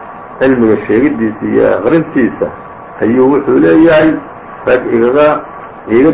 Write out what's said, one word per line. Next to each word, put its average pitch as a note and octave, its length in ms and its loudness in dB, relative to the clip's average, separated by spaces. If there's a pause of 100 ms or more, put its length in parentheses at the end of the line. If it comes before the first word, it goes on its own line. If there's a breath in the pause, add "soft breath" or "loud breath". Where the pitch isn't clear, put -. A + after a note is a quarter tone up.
(360)
Cilmiga A#2+ 420 2
sheegiddiisa A2+ 680 -2
iyo A2 200 0 (100)
aqrintiisa A#2+ 720 -2 (500)
ayuu B2+ 300 2
wuxuu C3+ 320 0
leeyahay, D#3+ 500 4 (520)
rag - 240 0
igaga, A#2+ 420 2 (580)
iga B2+ 280 4